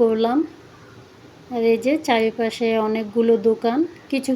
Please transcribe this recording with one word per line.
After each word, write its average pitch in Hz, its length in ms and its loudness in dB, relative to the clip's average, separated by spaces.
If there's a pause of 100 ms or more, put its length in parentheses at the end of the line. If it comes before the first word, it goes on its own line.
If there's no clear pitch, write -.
করলাম। 226 380 2 (1120)
আর 233 120 -2 (100)
এই 226 120 2
যে 269 80 2 (160)
চারিপাশে 226 600 -2 (180)
অনেকগুলো 226 480 0 (140)
দোকান, 233 300 0 (300)
কিছু 269 280 -2